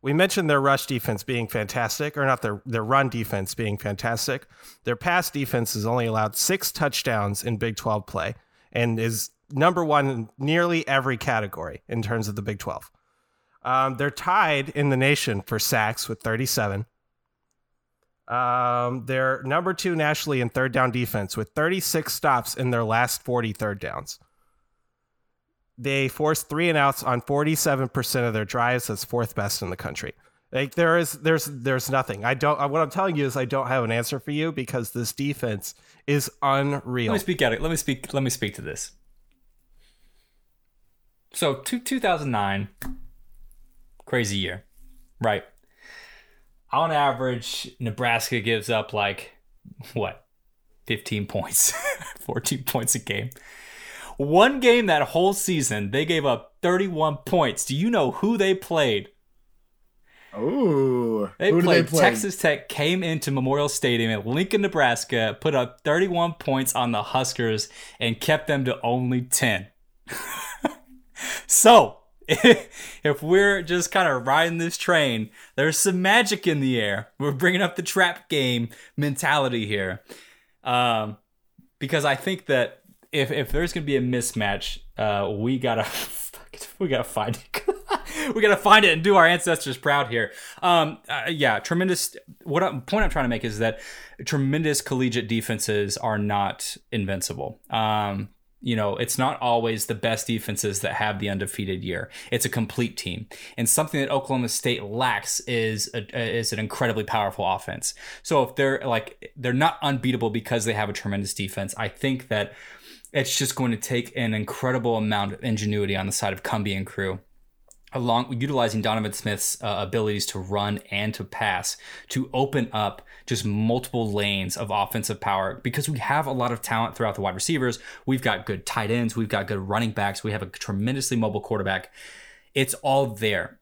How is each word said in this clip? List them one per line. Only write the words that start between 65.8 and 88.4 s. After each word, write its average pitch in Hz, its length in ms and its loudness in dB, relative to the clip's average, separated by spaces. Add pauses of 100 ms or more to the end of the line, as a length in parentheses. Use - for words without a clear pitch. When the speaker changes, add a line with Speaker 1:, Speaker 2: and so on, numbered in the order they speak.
Speaker 2:
thirty-one 170 500 2
points 131 400 -2
on 123 180 2
the 104 100 0
Huskers, 113 680 0 (300)
and 117 220 -2
kept 156 260 2
them 143 180 2
to 127 180 0
only 123 400 0
ten. 107 460 0 (400)
<laughs> - 80 -8 (1300)
So, 220 520 8 (140)
<laughs> - 160 -20
if - 920 4
we're 196 380 4
just 170 300 0
kinda 170 260 4
riding 151 400 2
this 170 220 -2
train, 131 520 2 (260)
there's 151 200 2
some 185 240 2
magic 208 460 4
in 156 140 2
the 127 200 2
air. 104 280 -2 (100)
We're 143 140 -2
bringing 175 280 2
up 175 160 0
the 180 60 -6
trap 175 480 0
game 123 400 0 (260)
mentality 135 720 0
here. 98 340 -4 (640)
Um, 117 540 0 (600)
because 143 280 0
I 139 80 4
think 185 320 -4
that 127 340 2 (320)
if, 139 180 0
if 120 220 -2
there's 170 200 0
gonna 160 140 -4
be 139 100 2
a 123 60 4
mismatch, 113 760 -2 (200)
uh, 104 320 0
we 113 280 -2
gotta, 113 280 0 (460)
<laughs> - 460 -18
we 185 100 -2
gotta 131 160 0
find 107 320 -2
it. - 300 -10
<laughs> - 80 0 (600)
We 226 80 0